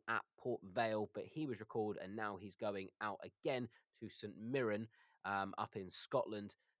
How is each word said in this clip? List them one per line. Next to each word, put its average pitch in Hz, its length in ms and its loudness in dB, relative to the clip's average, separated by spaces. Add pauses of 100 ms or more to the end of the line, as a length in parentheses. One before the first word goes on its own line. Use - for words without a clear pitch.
at 113 140 4 (180)
Port 123 220 0 (120)
Vale, 110 400 4
but 107 120 -4
he 156 200 -2
was 117 140 -2
recalled 107 420 0
and 95 140 -6
now 104 220 -2
he's 98 180 -10
going 98 340 0 (120)
out 104 220 0
again 123 440 -2 (320)
to 110 100 -8
St 104 300 -8
Mirren, 113 480 2 (380)
um, 98 320 2
up - 180 -2
in 92 160 -4
Scotland 107 640 0 (240)